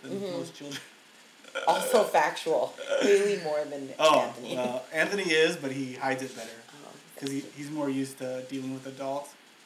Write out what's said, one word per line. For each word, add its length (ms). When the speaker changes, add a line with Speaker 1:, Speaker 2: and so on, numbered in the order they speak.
Speaker 1:
than 180
Speaker 2:
Mm-hmm. 180
Speaker 1:
most 180
children. 300
<laughs> 840
Speaker 2:
Also 340
factual. 720
Haley 440
more 200
than 240
Speaker 1:
Oh, 220
Speaker 2:
Anthony. 340
Speaker 1:
well, 360
Anthony 380
is, 240
but 160
he 240
hides 300
it 100
better. 160
Speaker 2:
Oh, 200
Speaker 1:
'Cause 100
he, 80
Speaker 2:
exactly. 240
Speaker 1:
he's 80
more 180
used 300
to 300
dealing 260
with 140
adults. 420